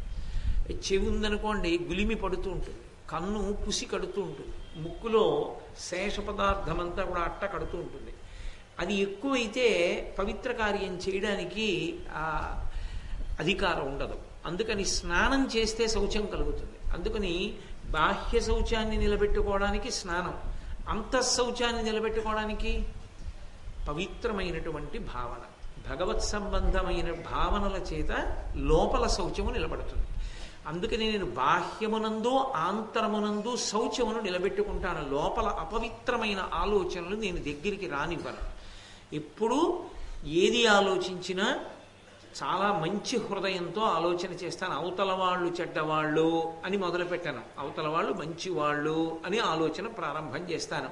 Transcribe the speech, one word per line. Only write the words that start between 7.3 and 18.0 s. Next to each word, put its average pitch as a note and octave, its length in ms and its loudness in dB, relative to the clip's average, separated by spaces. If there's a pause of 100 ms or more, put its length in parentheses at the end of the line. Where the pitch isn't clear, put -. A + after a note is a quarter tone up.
కడుతూ E3+ 340 -4
ఉంటుంది. C#3+ 360 -8 (640)
అది F#3 160 0
ఎక్కువైతే A#3 720 2 (520)
పవిత్ర A3 340 -2
కార్యం G3+ 440 0
చేయడానికి F#3+ 1040 0 (100)
ఆ D#3+ 560 -2 (720)
అధికారం E3+ 480 2
ఉండదు. C3+ 340 -4 (260)
అందుకని G3 380 0
స్నానం G#3+ 720 2
చేస్తే A3+ 320 2
శౌచం G#3 380 2
కలుగుతుంది. - 680 -2
అందుకని G3 600 -2 (360)
బాహ్య F#3+ 500 4